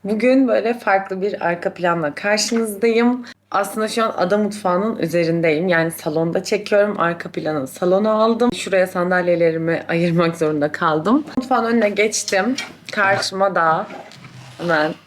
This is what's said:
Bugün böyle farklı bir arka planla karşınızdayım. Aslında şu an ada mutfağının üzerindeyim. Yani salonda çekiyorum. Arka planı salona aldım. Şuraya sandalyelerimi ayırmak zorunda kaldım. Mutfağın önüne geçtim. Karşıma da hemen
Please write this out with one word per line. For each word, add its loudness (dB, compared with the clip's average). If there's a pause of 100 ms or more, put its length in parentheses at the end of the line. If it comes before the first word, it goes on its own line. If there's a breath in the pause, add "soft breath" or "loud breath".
Bugün 2
böyle 0
farklı 0
bir -4
arka -2
planla -2
karşınızdayım. 0 (260 loud breath)
Aslında -2
şu -2
an -2
ada 2
mutfağının 0
üzerindeyim. 0
Yani 2
salonda -2
çekiyorum. 0
Arka -2
planı -4
salona 0
aldım. 2
Şuraya 0
sandalyelerimi 2
ayırmak 2
zorunda 0
kaldım. 0 (120)
Mutfağın 0
önüne 2
geçtim. 0 (360)
Karşıma 0
da 2 (720)
hemen 0 (120)